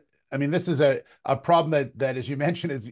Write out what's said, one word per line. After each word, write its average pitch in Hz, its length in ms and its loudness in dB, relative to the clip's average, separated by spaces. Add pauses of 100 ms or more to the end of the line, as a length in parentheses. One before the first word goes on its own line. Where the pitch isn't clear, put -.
(320)
I 135 40 -4
mean, 143 140 -2
this 175 160 -2
is 151 140 0
a, 135 220 4 (220)
a 135 120 0
problem 170 340 2
that, 143 300 -2
that, 131 160 -2
as 127 120 -6
you 139 80 -6
mentioned, 151 360 -2
is, 120 200 -8